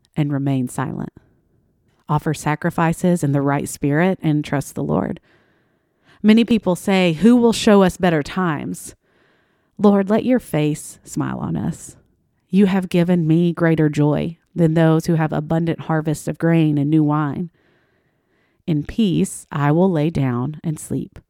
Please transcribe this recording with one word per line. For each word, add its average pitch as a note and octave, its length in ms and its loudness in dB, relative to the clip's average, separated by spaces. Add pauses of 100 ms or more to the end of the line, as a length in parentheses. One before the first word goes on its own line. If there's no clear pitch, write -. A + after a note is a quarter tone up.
(160)
and D3 160 0
remain C#3 360 -2
silent. - 460 -8 (920)
Offer D3+ 260 0
sacrifices E3+ 880 -2
in C#3+ 100 0
the C#3 100 0
right C#3+ 260 -2
spirit D#3+ 540 0
and D3+ 200 0
trust - 300 -6
the C#3+ 100 -6
Lord. D#3 360 -2 (1040)
Many A3 200 6
people G#3 320 0
say, F#3 380 0
"Who G3+ 220 4
will A#3 180 4
show G3+ 300 4
us F3+ 140 0
better E3 260 0
times?" E3 720 -6 (840)
Lord, G3 320 2
let G#3+ 160 0
your B3 140 2
face - 640 -4
smile C3 360 -6
on E3 160 -6
us. - 400 -8 (540)
You G3 160 4
have F#3 240 0
given F3 380 2
me E3+ 260 2
greater D#3+ 360 2
joy D3 480 0 (160)
than E3 200 2
those D#3+ 320 4
who F3 100 0
have D#3 160 0
abundant D#3+ 500 -2
harvest D#3 460 -4
of D#3+ 120 -6
grain E3 380 2
and C#3+ 120 0
new D#3 140 4
wine. D3+ 460 -2 (1160)
In D3+ 180 -2
peace, F#3 680 -2
I C#3+ 200 0
will F3 180 2
lay D#3 200 0
down C3+ 540 -4
and D#3 160 -6
sleep, - 400 -10 (100)